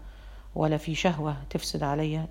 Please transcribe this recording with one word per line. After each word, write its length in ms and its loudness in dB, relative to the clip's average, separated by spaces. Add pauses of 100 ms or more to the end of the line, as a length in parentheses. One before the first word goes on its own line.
(560)
ولا 220 4
في 180 -2
شهوة 400 2 (140)
تفسد 340 -2
علي 480 2